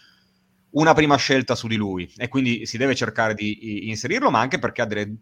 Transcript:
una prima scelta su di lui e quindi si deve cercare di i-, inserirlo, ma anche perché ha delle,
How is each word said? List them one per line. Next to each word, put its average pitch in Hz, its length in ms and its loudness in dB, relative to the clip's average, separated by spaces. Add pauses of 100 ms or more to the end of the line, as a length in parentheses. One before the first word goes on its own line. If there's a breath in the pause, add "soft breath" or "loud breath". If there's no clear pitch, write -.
(720 soft breath)
una 151 220 6
prima 151 220 4
scelta 131 400 2
su - 100 -6
di 113 120 -2
lui 95 380 -4
e 120 120 -8
quindi 117 400 -2
si 117 100 -8
deve 131 160 2
cercare 110 400 -2
di 107 320 -6
i-, 104 240 -8
inserirlo, 196 400 0
ma 120 100 4
anche 127 200 0
perché 117 240 -2
ha - 20 -4
delle, 104 360 -4